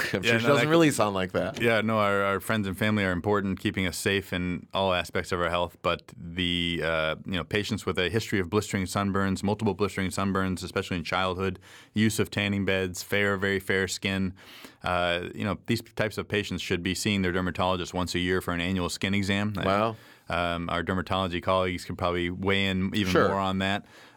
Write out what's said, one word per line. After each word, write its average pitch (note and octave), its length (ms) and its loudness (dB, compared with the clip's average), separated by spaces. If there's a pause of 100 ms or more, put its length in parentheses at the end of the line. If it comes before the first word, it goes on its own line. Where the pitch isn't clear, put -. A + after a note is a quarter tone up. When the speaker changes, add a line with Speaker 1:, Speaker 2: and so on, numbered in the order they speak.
Speaker 1:
<laughs> - 80 -6
I'm F#2+ 100 0
Speaker 2:
Yeah, A2+ 80 4
Speaker 1:
sure A#2 80 4
she A#2 80 0
Speaker 2:
no, - 60 6
Speaker 1:
doesn't - 120 4
Speaker 2:
that D3+ 40 2
Speaker 1:
really E3 200 6
Speaker 2:
could B2+ 60 0
Speaker 1:
sound G#2 200 2
like F#2 160 -2
that. F#2 300 -2
Speaker 2:
Yeah, A2+ 200 4
no, A2 180 2
our, G2+ 240 4
our G2 160 2
friends G#2+ 280 0
and F#2 100 -2
family G#2+ 280 2
are F#2 60 2
important, G2 480 0
keeping G2 280 0
us E2+ 100 -4
safe G2 360 0
in F2+ 400 -4
all F#2+ 200 2
aspects F2 380 -2
of F2+ 80 0
our E2+ 100 0
health. F2 320 -2
But E2+ 360 -2
the, F2 640 -2
uh, D#2+ 320 0 (100)
you F#2+ 120 -6
know, D#2+ 60 -2
patients G#2 440 -4
with F#2 100 -2
a F2+ 120 2
history G#2 300 -2
of E2+ 120 -2
blistering G#2 320 0
sunburns, G2 600 0
multiple G#2 300 0
blistering F#2+ 360 -2
sunburns, F#2+ 540 0
especially F#2+ 340 -4
in D#2+ 60 -4
childhood, F#2 540 0 (360)
use G#2+ 260 4
of G2 100 2
tanning G2+ 360 0
beds, F#2+ 360 0
fair, G2+ 360 2
very G2 220 0
fair F#2+ 280 0
skin, F#2+ 460 -2 (500)
uh, F2+ 500 0
you F2 100 -6
know, G2 140 -2 (100)
these A#2 140 0 (140)
types A2 240 -2
of F2+ 80 -4
patients G2 340 -2
should F2 220 -2
be F#2 100 0
seeing G2+ 300 0
their F2+ 80 2
dermatologist F#2 640 -2
once F2+ 180 -2
a F2+ 60 0
year F2+ 220 2
for F2 120 -4
an F2 80 -2
annual F2+ 280 0
skin G2 260 -4
exam. G2+ 420 0
I, E2+ 80 -2
Speaker 1:
Wow. G#2+ 300 2 (340)
Speaker 2:
um, E2+ 400 -2
our E2+ 140 -2
dermatology F#2 580 -2
colleagues F#2 420 0
can F#2 120 -8
probably F2 340 0
weigh G2 380 0
in F#2+ 280 0
even G2 160 0
Speaker 1:
Sure. G#2 180 4
Speaker 2:
more G2 100 0
on F#2+ 180 0
that. G2 280 0 (320)